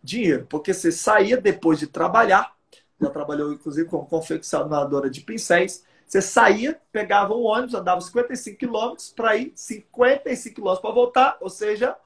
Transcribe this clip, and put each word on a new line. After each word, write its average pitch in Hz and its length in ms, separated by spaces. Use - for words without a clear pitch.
dinheiro. 160 460
Porque 156 240
você 170 180
saía 214 460
depois 165 420
de 151 80
trabalhar, 196 680
já 147 80
trabalhou, 147 420
inclusive, 151 380
como 147 160
confeccionadora 151 1040
de 127 120
pincéis, - 640
você 190 160
saía, 233 580
pegava 202 420
um 240 100
ônibus, 240 300
andava 180 280
cinquenta 240 320
e 240 40
cinco - 220
quilômetros 240 500
pra 226 260
ir 254 200
cinquenta 254 760
e 247 60
cinco - 200
quilômetros 185 260
pra 214 100
voltar, 247 500
ou 190 80
seja, 214 560